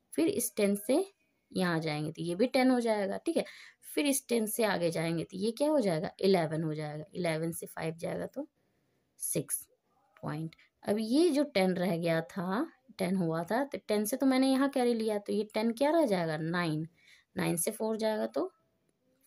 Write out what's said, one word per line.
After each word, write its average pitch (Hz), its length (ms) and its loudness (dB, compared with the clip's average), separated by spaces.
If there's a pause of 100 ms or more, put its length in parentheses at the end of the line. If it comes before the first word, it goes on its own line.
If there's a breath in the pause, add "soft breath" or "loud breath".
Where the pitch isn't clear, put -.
(140)
फिर 320 140 2
इस - 280 -2
टेन 202 220 2
से 277 260 0 (480)
यहाँ 180 280 0
जाएंगे, 156 320 -4
तो 160 100 -10
ये 170 140 -4
भी 226 120 2
टेन 262 240 4
हो 247 100 4
जाएगा, 208 360 0
ठीक 320 200 -2
है। 208 80 0 (400 loud breath)
फिर 302 200 -2
इस 277 220 0
टेन 233 200 0
से 220 180 -2
आगे 175 260 2
जाएंगे, 165 320 -2
तो 185 140 -12
ये 208 160 -2
क्या 285 160 0
हो 311 120 4
जाएगा, 180 300 0 (100)
इलेवन 165 420 2
हो 156 100 -2
जाएगा, 151 400 -8
इलेवन 165 400 -2
से - 120 -10
फ़ाइव 165 320 -8
जाएगा 170 300 -6
तो 285 200 -10 (720)
सिक्स - 380 -6 (680)
पॉइंट। 160 320 -6 (280 soft breath)
अब 208 160 0
ये 262 300 4
जो 285 160 2
टेन 190 300 2
रह 180 220 0
गया 165 260 0
था, 190 420 -4 (320)
टेन 185 180 0
हुआ 165 280 0
था, 220 200 0
तो 277 140 -6 (100)
टेन 214 180 2
से 262 120 -4
तो 277 80 2
मैंने 262 220 6
यहाँ 269 220 4
कैरी 247 240 2
लिया, 220 260 0
तो 208 140 -6
ये 208 100 0 (100)
टेन 226 200 2
क्या 277 180 2
रह 330 140 6
जाएगा, 170 320 2
नाइन, 160 500 0 (500 soft breath)
नाइन 170 200 0
से 220 140 -2
फ़ोर 220 260 -2
जाएगा 220 300 0
तो 294 240 -4 (760)